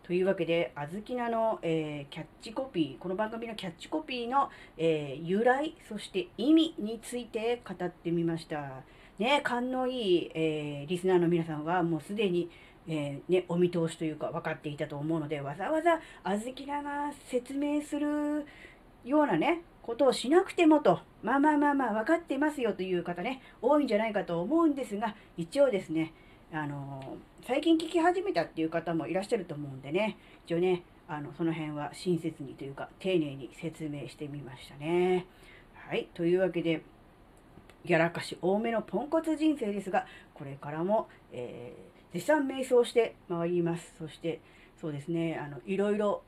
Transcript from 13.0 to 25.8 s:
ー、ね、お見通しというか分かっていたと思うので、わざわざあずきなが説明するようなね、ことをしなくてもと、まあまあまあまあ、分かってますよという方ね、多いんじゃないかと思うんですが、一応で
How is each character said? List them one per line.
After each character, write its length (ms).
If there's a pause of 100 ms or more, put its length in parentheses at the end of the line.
ー、 20
ね、 160
お 100
見 120
通 200
し 100
と 60
い 60
う 40
か 160
分 100
か 120
っ 40
て 120
い 60
た 120
と 100
思 180
う 40
の 80
で、 120
わ 160
ざ 140
わ 140
ざ 160 (240)
あ 120
ず 180
き 120
な 160
が 300 (160)
説 260
明 300
す 160
る 440 (600)
よ 140
う 80
な 100
ね、 240 (220)
こ 120
と 120
を 60
し 160
な 120
く 100
て 140
も 140
と、 220 (200)
ま 140
あ 40
ま 140
あ 40
ま 140
あ 40
ま 160
あ、 20
分 120
か 100
っ 60
て 180
ま 100
す 140
よ 100
と 80
い 160
う 60
方 180
ね、 220 (180)
多 180
い 40
ん 40
じ 60
ゃ 60
な 80
い 60
か 100
と 180
思 200
う 60
ん 60
で 100
す 140
が、 180 (200)
一 260
応 80
で 140